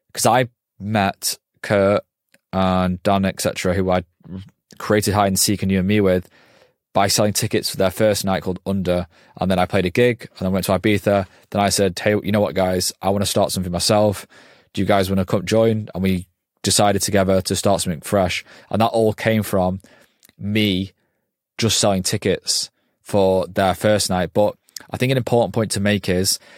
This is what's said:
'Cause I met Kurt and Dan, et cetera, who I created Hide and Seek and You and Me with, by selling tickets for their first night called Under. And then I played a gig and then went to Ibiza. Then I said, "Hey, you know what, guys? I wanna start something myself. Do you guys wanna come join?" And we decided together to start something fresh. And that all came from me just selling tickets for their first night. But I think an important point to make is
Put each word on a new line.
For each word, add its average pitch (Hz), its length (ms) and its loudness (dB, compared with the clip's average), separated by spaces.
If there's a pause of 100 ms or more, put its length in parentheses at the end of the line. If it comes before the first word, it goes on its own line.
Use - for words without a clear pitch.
(120)
'Cause - 140 -2
I 120 240 2 (300)
met 101 580 -2 (240)
Kurt 101 420 2 (480)
and 92 500 0
Dan, 98 240 2
et - 160 -4
cetera, - 320 -2
who 92 160 -2
I 90 140 0 (760)
created 107 340 0
Hide 101 140 4
and 95 120 -2
Seek 101 220 0
and 95 100 -2
You 95 80 2
and 90 80 0
Me 104 120 2
with, 92 300 2 (640)
by 98 140 2
selling 104 260 0
tickets - 360 -2
for - 80 -10
their 95 140 0
first 107 340 0
night 95 160 -2
called 90 240 -6
Under. 90 420 -2 (320)
And 90 120 0
then 90 80 2
I 90 60 2
played 92 200 0
a 90 60 -2
gig 120 400 0
and - 80 -16
then 92 120 -2
went 95 140 -2
to 101 60 0
Ibiza. 101 540 2 (240)
Then 101 120 -2
I 101 80 2
said, 95 280 0
"Hey, - 140 0 (120)
you 98 80 -4
know 104 100 2
what, 78 140 -2
guys? 92 360 -2 (100)
I 95 80 -2
wanna 101 160 0
start 101 260 0
something 90 200 -4
myself. 104 560 0 (460)
Do - 80 -4
you 92 60 -2
guys 98 220 2
wanna 95 160 0
come 95 200 -2
join?" 110 480 2
And 92 100 -4
we 92 240 0 (360)
decided 101 380 2
together 95 400 2
to - 140 -4
start 98 260 0
something 85 200 -6
fresh. 95 420 -2 (280)
And 101 100 0
that 113 60 2
all 113 260 2
came 110 300 0
from 92 380 -2 (580)
me 101 540 0 (640)
just 110 200 0
selling 98 260 0
tickets - 640 -4 (320)
for 95 460 2
their 92 260 0
first 104 360 0
night. 90 240 -2
But 104 220 0 (340)
I - 60 -8
think 127 160 0
an 131 60 0
important 120 360 0
point 113 180 -2
to 101 100 -4
make 101 260 0
is 92 320 0 (180)